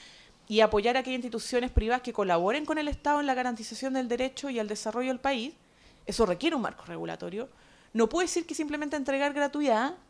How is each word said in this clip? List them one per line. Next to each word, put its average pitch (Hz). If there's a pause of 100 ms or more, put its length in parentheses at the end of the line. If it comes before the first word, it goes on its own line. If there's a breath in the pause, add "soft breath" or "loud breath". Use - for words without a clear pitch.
(480 loud breath)
y 214
apoyar 214
a 262
aquellas 254
instituciones 240
privadas 233
que 247
colaboren 202
con 311
el 302
Estado 294
en 285
la 262
garantización 247
del 254
derecho 262
y 233
al 214
desarrollo 220
del 254
país, 269 (560 soft breath)
eso 220
requiere 196
un 240
marco 196
regulatorio. 170 (440 loud breath)
No 226
puede 349
decir 339
que 294
simplemente 302
entregar 277
gratuidad 277 (140)